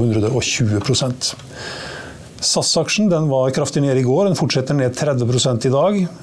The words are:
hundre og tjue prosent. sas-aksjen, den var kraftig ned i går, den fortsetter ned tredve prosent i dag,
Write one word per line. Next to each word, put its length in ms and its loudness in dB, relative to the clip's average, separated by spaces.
hundre 240 2
og 160 -2
tjue 320 0
prosent. 560 -2
sas-aksjen, 720 0
den 160 2
var 240 2
kraftig 320 0
ned 160 2
i 60 2
går, 240 2
den 100 0
fortsetter 320 0
ned 240 0
tredve 320 0
prosent 400 0
i 60 2
dag, 240 2